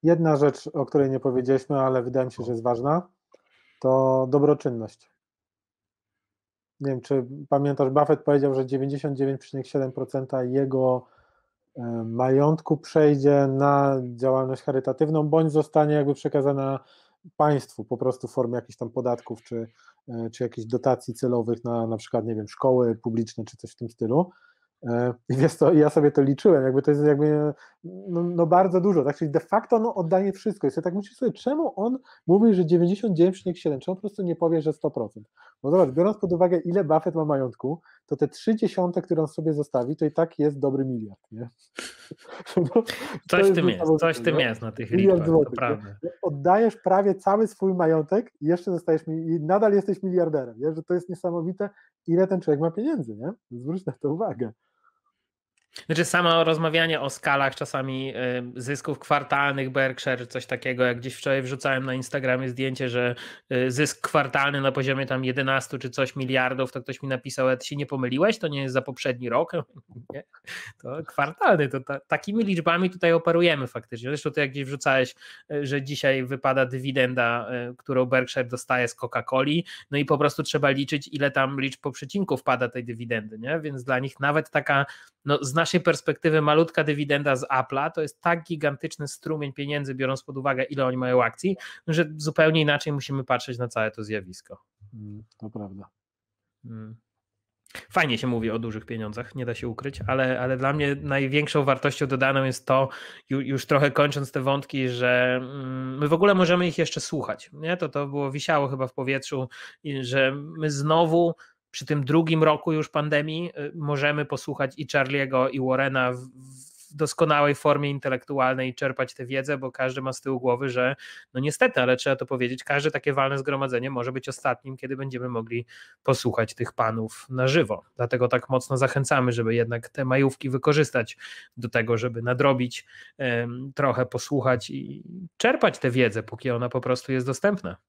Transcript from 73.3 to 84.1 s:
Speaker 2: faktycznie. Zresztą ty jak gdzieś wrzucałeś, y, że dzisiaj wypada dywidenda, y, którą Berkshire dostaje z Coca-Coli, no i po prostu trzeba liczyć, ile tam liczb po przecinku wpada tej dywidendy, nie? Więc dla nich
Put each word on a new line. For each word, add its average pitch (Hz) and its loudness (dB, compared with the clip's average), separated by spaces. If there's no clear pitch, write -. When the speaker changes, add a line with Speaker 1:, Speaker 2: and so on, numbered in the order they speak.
Speaker 2:
faktycznie. 117 -10
Zresztą 147 -4
ty 147 -2
jak 139 0
gdzieś 139 -8
wrzucałeś, 131 0
y, 147 -4
że 139 -2
dzisiaj 135 0
wypada 131 0
dywidenda, 127 0
y, 127 -14
którą 127 0
Berkshire 127 0
dostaje 123 -2
z - -10
Coca-Coli, 135 -2
no 143 -2
i 147 0
po 147 0
prostu 147 0
trzeba 139 0
liczyć, 139 -2
ile 143 0
tam 135 -2
liczb 135 -6
po 139 -6
przecinku 151 -4
wpada 123 0
tej 123 -8
dywidendy, 113 -8
nie? 143 -6
Więc 139 -10
dla 127 0
nich 131 -8